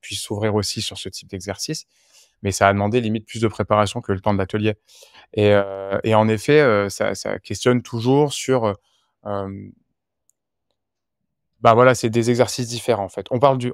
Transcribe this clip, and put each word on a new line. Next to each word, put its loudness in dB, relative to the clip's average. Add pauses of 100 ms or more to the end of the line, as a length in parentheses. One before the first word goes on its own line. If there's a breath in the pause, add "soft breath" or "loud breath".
puisse -10
s'ouvrir -4
aussi -4
sur -10
ce -12
type -16
d'exercice. -10 (560 soft breath)
Mais -2
ça 4
a 6
demandé 0
limite -4
plus -12
de 0
préparation -2
que -6
le -4
temps 0
de 0
l'atelier. -2 (580 loud breath)
Et, 4
euh, -2
et 0
en 6
effet, 2
euh, 2
ça, -4
ça -8
questionne 0
toujours 0
sur, -2
euh, 0 (520)
euh, -8 (1900)
bah 6
voilà, 6
c'est -2
des 0
exercices 0
différents, -4
en -10
fait. -10
On -2
parle 4
du, -6